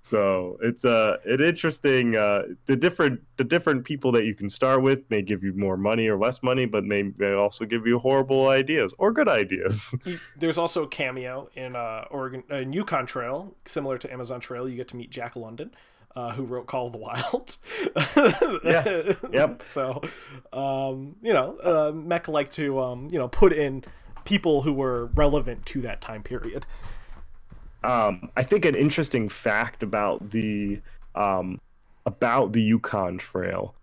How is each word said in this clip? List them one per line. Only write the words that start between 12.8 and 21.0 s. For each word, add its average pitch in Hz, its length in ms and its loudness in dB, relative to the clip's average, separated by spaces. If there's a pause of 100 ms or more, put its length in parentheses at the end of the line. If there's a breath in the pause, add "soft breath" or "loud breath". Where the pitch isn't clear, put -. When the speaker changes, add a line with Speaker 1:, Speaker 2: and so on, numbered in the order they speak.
Speaker 2:
Trail, 139 580 -8
similar 135 360 -4
to - 120 -10
Amazon 123 300 -10
Trail. 127 260 -8
You 127 80 -8
get 123 140 -10
to 123 80 -14
meet 117 140 -14
Jack 120 260 -10
London, 117 340 -12 (420 soft breath)
uh, 123 180 -8
who 131 120 -6
wrote 123 240 -8
Call 127 200 -4
of 117 60 -10
the 110 60 -12
Wild. 120 560 -6 (400 loud breath)
<laughs> 196 680 2
Speaker 1:
Yes. 165 500 2 (160)
Yep. 151 340 0
Speaker 2:
So, 135 360 -4 (500 loud breath)
um, 135 680 -4